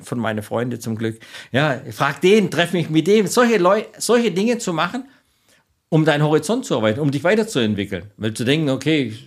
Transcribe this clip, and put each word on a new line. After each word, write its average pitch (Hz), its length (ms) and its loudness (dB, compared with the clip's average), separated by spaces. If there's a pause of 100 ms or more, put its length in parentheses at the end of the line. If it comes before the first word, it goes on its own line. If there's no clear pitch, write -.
von - 160 -8
meinen 107 240 -4
Freunden 117 380 -4
zum 113 160 -6
Glück. 113 240 -6 (320)
Ja, 143 280 0 (120)
frag 143 300 -2
den, 196 280 6
treff 165 220 0
mich 165 180 -2
mit 156 160 2
dem. 202 220 4
Solche 233 300 2
Leu-, 190 260 2 (140)
solche 233 340 2
Dinge 220 260 0
zu 190 140 -6
machen, 175 320 -4 (880)
um 156 140 4
deinen 147 200 2
Horizont 151 400 0
zu - 100 -4
erweitern, 110 280 0
um 139 100 0
dich 139 100 -4
weiterzuentwickeln. 107 920 -2
Weil 107 180 -6
zu 123 80 -6
denken, 143 280 0
„Okay, 131 460 -2 (100)